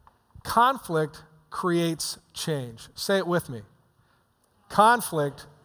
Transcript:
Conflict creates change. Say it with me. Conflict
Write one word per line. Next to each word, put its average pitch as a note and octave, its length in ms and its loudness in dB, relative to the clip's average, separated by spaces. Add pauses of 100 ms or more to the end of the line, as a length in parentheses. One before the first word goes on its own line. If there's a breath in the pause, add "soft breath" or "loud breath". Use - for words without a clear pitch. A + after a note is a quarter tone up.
(440)
Conflict G3 800 0 (260)
creates E3+ 680 -2 (160)
change. B2+ 600 -8
Say G3 220 0
it F3+ 100 -2
with F3 220 -2
me. A#2 120 -12 (1080)
Conflict G3 800 2 (180)